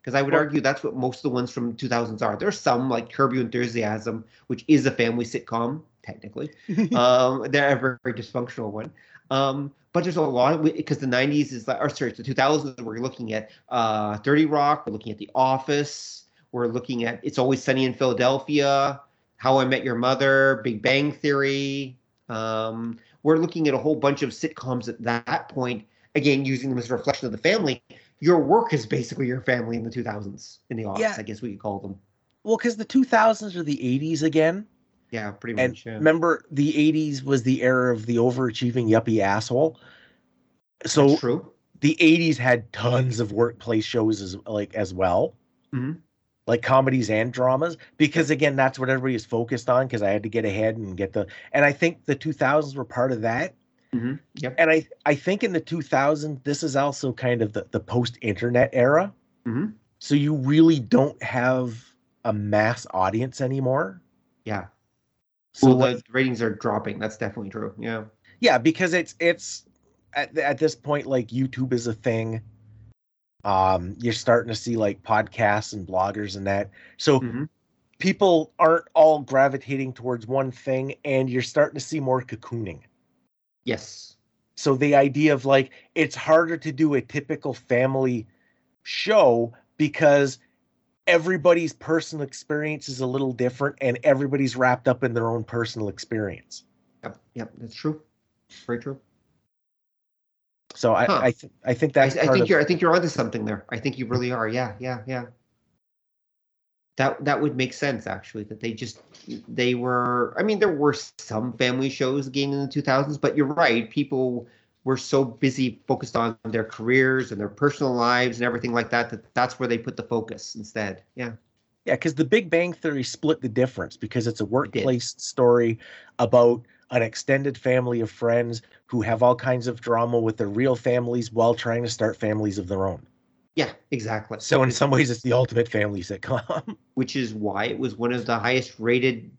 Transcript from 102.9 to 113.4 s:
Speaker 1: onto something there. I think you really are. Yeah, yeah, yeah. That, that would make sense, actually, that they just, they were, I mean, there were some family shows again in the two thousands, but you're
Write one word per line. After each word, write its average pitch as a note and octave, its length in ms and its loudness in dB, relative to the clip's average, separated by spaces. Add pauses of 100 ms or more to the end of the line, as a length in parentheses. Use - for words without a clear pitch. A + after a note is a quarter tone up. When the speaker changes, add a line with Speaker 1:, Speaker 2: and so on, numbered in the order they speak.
Speaker 1:
onto F3 140 2
something A2+ 380 -4
there. G#2 240 -6
I A#2 100 -8
think C3 180 -4
you B2+ 100 -6
really B2 240 -2
are. A2+ 160 -4
Yeah, A2+ 320 -4
yeah, B2 280 -8
yeah. B2 200 -8 (1700)
That, - 280 0
that C#3+ 160 0
would C3 160 -2
make B2+ 160 -2
sense, C3 340 -4
actually, G2 380 -10
that G#2+ 160 -16
they A2+ 120 -6
just, A2+ 280 -12 (460)
they B2 280 0
were, B2 640 0
I F3+ 40 0
mean, G#3 160 0
there G3+ 140 2
were C#3+ 220 2 (240)
some A#2 380 -6
family C3 320 0
shows C3+ 380 -2
again C#3 260 -2
in C#3 80 -2
the C#3 100 -4
two D3 100 -4
thousands, C#3+ 360 0
but - 180 0
you're C#3+ 120 2